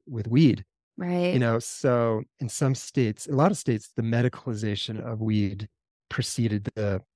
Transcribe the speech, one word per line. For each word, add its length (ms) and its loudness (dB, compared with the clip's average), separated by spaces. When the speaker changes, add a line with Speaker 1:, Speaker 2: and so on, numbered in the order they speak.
Speaker 1:
with 220 -6
weed. 360 4
Speaker 2:
Right. 360 0
Speaker 1:
You 60 2
know, 200 2
so 640 0
in 80 -6
some 260 0
states, 520 -2
a 60 -4
lot 180 4
of 80 -2
states, 380 -4
the 60 -2
medicalization 1000 -2
of 200 -8
weed 480 0
preceded 560 -2
the, 280 -2